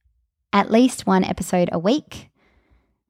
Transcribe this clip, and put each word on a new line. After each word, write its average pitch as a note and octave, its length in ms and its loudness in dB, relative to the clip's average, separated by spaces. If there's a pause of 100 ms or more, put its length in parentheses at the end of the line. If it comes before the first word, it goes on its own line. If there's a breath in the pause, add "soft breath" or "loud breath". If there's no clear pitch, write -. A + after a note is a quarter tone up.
(540)
at G3+ 160 0
least B3 360 2
one F#3+ 160 2
episode - 480 -2
a F3 80 -4
week, G#3+ 520 -4 (800)